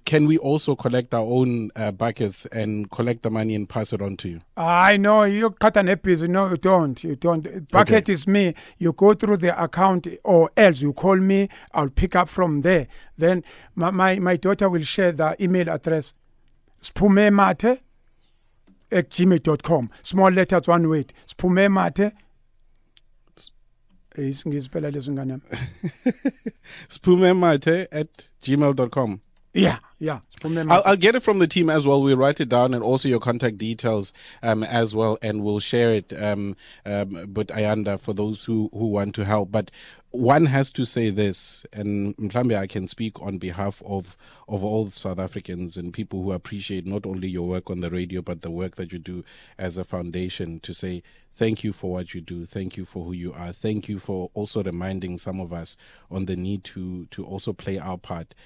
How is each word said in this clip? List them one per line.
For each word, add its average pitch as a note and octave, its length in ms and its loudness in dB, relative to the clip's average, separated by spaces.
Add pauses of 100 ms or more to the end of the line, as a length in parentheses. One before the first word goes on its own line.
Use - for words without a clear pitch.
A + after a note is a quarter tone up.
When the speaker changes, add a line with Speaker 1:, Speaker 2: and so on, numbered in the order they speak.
Speaker 1:
can D3+ 240 4
we D#3+ 100 4
also D3 380 0
collect B2 360 -2
our A#2 140 0
own, A#2+ 480 0
uh, G#2+ 160 -4
buckets G#2 560 -4
and G#2 460 -6
collect A#2+ 320 -4
the A2+ 80 -2
money A2 240 -2
and G#2 120 -6
pass - 240 -4
it G2+ 80 -4
on G2 180 -6
to F#2+ 100 -10
you? E2 120 -10 (160)
Speaker 2:
I F3 420 6
know G#3 260 6
you G#3 260 0
cut G#3+ 260 2
an F#3+ 120 4
episode. F3 420 0
No, F#3+ 200 0
you F3 80 -2
don't. E3+ 440 2
You D3+ 140 -6
don't. D#3+ 560 -2
Bucket G#3 320 6
Speaker 1:
Okay. G3+ 80 0
Speaker 2:
is E3 160 -2
me. G3 260 2 (240)
You E3+ 140 0
go G3+ 220 6
through G#3 240 0
the E3+ 260 0
account, F3+ 420 2 (180)
or E3 340 6
else E3+ 240 6
you C#3+ 100 0
call F#3+ 240 2
me. G3 320 2 (240)
I'll C#3+ 160 0
pick - 260 0
up F3 140 4
from D#3+ 320 0
there. E3 260 2 (320)
Then F3 240 2 (320)
my, F3 160 0
my, F#3+ 300 2
my F3+ 160 2
daughter G3 320 2
will F3 140 0
share F3+ 280 2
the D#3 320 0
email F3+ 280 2
address, D#3+ 420 -2 (680)
sphumemathe G3+ 1000 4 (1120)
at F3+ 180 0
gmail F3+ 320 2
dot D3+ 220 0
com. C#3 260 0 (120)
Small F#3+ 280 4
letters, F#3 380 2
one E3+ 200 4
word. D#3 240 -2 (140)
Sphumemathe. F#3+ 840 2 (2000)
Eh, D3 60 -10
isiNgisi C#3 460 -8
phela D3+ 240 -6
lezo C#3 200 -8
ngane C3 280 -8
yami. - 1120 -8 (100)
Speaker 1:
<laughs> - 260 -20
Sphumemathe F3+ 1040 4
at - 380 -8 (140)
gmail C#3+ 340 2
dot B2 140 0
com. G#2+ 300 -2 (360)
Speaker 2:
Yeah, F3+ 220 4 (220)
yeah. D3+ 180 -6 (220)
Sphumemathe. D#3+ 300 -2
Speaker 1:
I'll, F#3 140 8
I'll G3 120 6
get G3 180 4
it B3+ 80 2
from G3+ 160 2
the F3 80 6
team D#3+ 240 2
as D3+ 160 2
well. C#3 160 4
We'll C3+ 140 4
write C#3 240 2
it C3 80 -2
down B2 260 4
and A#2 80 -4
also C3 260 0
your A#2+ 120 2
contact A#2 360 -2
details, A2 560 -4 (300)
um, A2 220 0
as A2+ 320 -2
well, A2 260 0
and G#2 220 -4
we'll G#2 160 -2
share A#2 340 2
it, G2 260 -4
um, G2+ 360 -4 (280)
um, G2 440 -6
but G2+ 200 -6
Ayanda, G#2 520 -2
for A2+ 120 -8
those G#2 320 -4
who, A2 280 -2
who A2 140 -4
want G2+ 280 -2
to G#2 100 -4
help. G2+ 280 0
But G#2+ 180 -2 (400)
one C3+ 360 4
has C3+ 260 2
to C3 120 -4
say A2+ 260 0
this, G2 640 -2
and G#2 440 -4
mhlambe A2+ 420 -2
I G2 80 -6
can F#2+ 220 -8
speak - 340 -8
on F#2+ 160 -8
behalf F#2+ 480 -8
of, F#2+ 300 -10 (320)
of G2+ 160 -6
all G#2+ 260 -2
South F#2+ 300 -8
Africans F2+ 560 -10
and F2 160 -12
people F#2+ 320 -8
who F#2+ 80 -4
appreciate F#2+ 520 -10
not G2+ 220 -8
only F#2+ 220 -8
your F2 180 -6
work F2+ 240 -8
on F2+ 100 -8
the F2 100 -8
radio, F2+ 320 -8
but E2+ 200 -10
the E2+ 80 -12
work F2+ 240 -8
that F2+ 180 -12
you F2+ 60 -12
do F2+ 260 -14 (320)
as F#2 220 -8
a F2+ 60 -8
foundation, F2 760 -8
to F2 140 -14
say F2+ 280 -10 (340)
thank A2+ 280 -2
you G#2 80 -4
for F#2+ 180 -10
what F2+ 240 -8
you F#2 60 -12
do. E2+ 260 -12
Thank F#2 300 -10
you F#2 80 -12
for F2 220 -14
who F2+ 60 -10
you F2 200 -10
are. F2 180 -14
Thank G#2+ 380 -6
you G#2 100 -8
for F#2 360 -10
also G#2 280 -6
reminding F2+ 560 -8
some F#2+ 220 -10
of F2 120 -10
us E2 240 -12 (320)
on F#2+ 180 -8
the F#2 100 -6
need F#2+ 260 -6
to, F2+ 440 -12
to - 180 -14
also G2 280 -10
play F#2+ 240 -8
our F2+ 220 -10
part - 480 -14